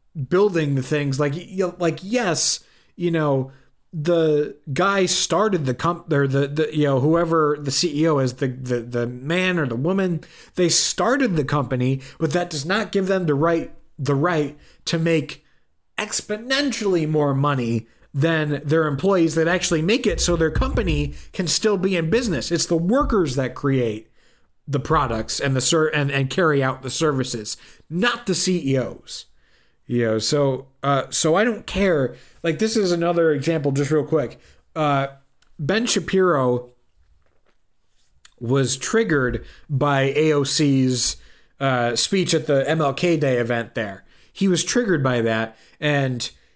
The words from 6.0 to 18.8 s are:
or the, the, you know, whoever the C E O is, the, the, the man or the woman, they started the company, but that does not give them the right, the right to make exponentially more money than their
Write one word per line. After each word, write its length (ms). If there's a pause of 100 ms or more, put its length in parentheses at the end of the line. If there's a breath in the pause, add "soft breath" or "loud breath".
or 160
the, 200
the, 280
you 100
know, 140
whoever 600
the 120
C 300
E 60
O 100
is, 160
the, 140
the, 320
the 280
man 520
or 80
the 80
woman, 480 (320 loud breath)
they 140
started 680
the 100
company, 560 (180 loud breath)
but 120
that 180
does 160
not 260
give 160
them 180
the 100
right, 380 (260)
the 160
right 420 (280 soft breath)
to 120
make 480 (520)
exponentially 1120
more 260
money 540 (260 soft breath)
than 500
their 240